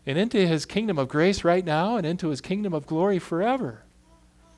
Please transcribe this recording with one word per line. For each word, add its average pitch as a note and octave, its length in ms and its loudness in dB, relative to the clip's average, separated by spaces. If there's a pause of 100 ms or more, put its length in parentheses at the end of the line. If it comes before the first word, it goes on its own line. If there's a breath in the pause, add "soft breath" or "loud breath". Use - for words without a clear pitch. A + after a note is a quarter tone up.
and C#3 120 -2
into G#3 280 2
his D#3+ 200 0
kingdom G3+ 320 -2
of C3 100 0
grace F3+ 380 2
right F3+ 180 4
now E3+ 320 0
and F#3 100 -2
into E3+ 240 -2
his C#3 120 -4
kingdom G3 320 -4
of D3 140 -4
glory F3+ 320 2
forever?" F3 640 -2 (760)